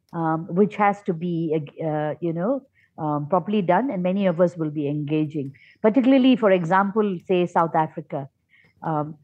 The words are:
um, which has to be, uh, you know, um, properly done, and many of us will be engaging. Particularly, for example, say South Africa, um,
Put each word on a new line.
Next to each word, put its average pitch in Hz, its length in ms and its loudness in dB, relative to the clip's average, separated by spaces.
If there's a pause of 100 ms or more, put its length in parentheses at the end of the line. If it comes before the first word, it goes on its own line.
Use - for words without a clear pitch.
(140)
um, 160 340 -2
which 196 280 0
has 202 260 0
to 190 100 -4
be, 165 420 -2 (300)
uh, 151 380 -4
you 170 100 -2
know, 226 300 -4 (340)
um, 147 320 -4
properly 196 320 0
done, 185 300 2
and 180 120 -4
many 190 240 0
of 175 140 0
us 175 160 2
will 156 140 -4
be 147 180 -4
engaging. 147 640 -4 (300)
Particularly, 254 540 4
for 226 140 2
example, 190 760 2
say 180 200 2
South 170 280 0
Africa, 156 560 -4 (520)
um, 156 420 -4